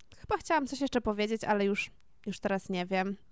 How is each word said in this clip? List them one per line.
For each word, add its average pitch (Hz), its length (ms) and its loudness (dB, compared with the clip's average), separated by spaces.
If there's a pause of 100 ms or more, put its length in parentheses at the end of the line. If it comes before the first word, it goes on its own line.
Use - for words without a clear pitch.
(180)
Chyba - 180 -2
chciałam 302 300 2
coś 262 140 -4
jeszcze 262 200 2
powiedzieć, 214 440 0
ale 208 200 4
już, 202 260 0 (360)
już 196 140 -6
teraz 196 280 -2
nie 180 180 -2
wiem. 190 300 0 (160)